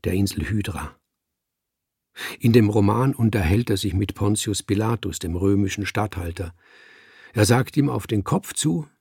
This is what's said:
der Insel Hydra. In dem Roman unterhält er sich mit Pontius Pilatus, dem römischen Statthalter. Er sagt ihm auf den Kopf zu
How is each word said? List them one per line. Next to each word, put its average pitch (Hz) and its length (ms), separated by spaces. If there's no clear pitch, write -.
der 92 80
Insel 95 360
Hydra. 90 480
In 113 140
dem 110 160
Roman 107 460
unterhält 107 560
er 98 80
sich 92 160
mit 98 200
Pontius 104 480
Pilatus, 110 560
dem 85 160
römischen 98 520
Statthalter. 87 680
Er 107 140
sagt 120 320
ihm 143 100
auf 117 180
den 104 160
Kopf - 300
zu 160 340